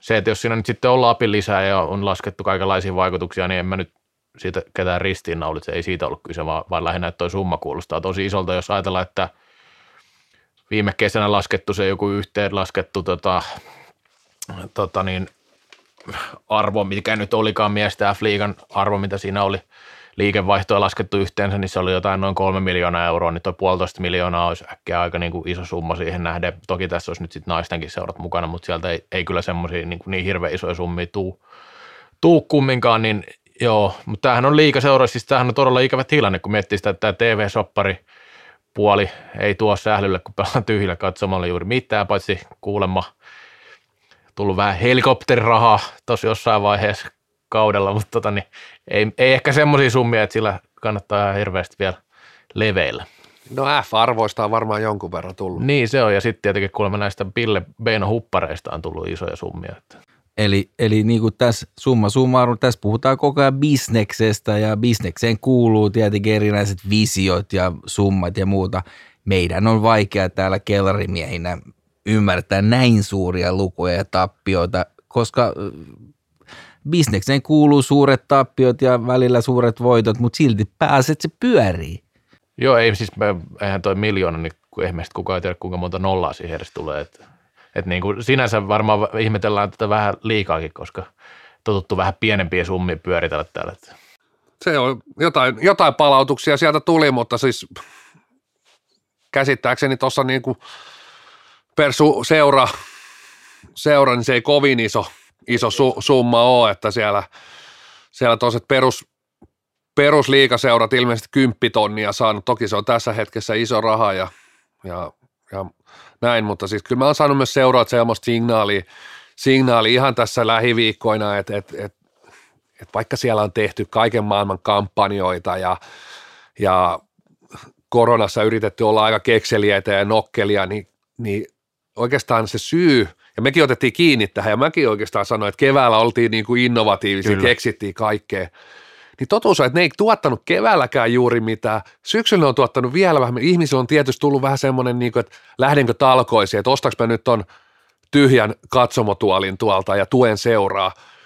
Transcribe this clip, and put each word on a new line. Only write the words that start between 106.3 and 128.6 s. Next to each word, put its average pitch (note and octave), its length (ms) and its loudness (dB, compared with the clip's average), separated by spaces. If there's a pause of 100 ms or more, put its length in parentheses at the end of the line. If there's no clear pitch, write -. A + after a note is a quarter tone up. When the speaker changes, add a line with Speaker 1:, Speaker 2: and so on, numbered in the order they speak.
Speaker 2:
oo, A#2+ 260 6
että G#2 220 -2
siellä, G#2 320 -2 (880)
siellä D3 260 2
toiset A#2+ 320 -2
perus-, C3 400 2 (880)
perusliigaseurat C3 960 4
ilmeisesti B2 380 0
kymppitonnia G#2+ 840 0
saanut. G#2+ 320 -2
Toki A#2 240 -2
se G#2 80 -2
on G#2 80 -4
tässä A#2 280 0
hetkessä A2 420 -6
iso A2+ 260 -2
raha A2 320 0
ja, F#2 160 -4 (560)
ja, F2 280 -10 (400)
ja G2 120 -8 (560)
näin, A#2 240 2
mutta G2+ 220 -4
siis G2+ 160 -6
kyllä B2+ 160 -4
mä C3 60 2
oon D3 100 4
saanut C#3+ 220 2
myös C3 180 0
seurat B2+ 340 4
semmoista A#2 360 0
signaalia, A2 580 0 (540)
signaalia B2+ 560 4
ihan B2+ 220 2
tässä A#2 320 0
lähiviikkoina, A2 920 0
et, G2 120 -8
et, G2+ 280 -8
et, G2+ 160 -10 (880)
et - 120 -20
vaikka A2+ 220 -4
siellä A2 260 0
on G2+ 100 -2
tehty G#2 380 -2
kaiken A2 340 2
maailman G2+ 380 -2
kampanjoita G2 920 -2
ja, F#2 200 -2 (800)
ja F2+ 400 2 (920)
koronassa A#2 540 2
yritetty A2 420 0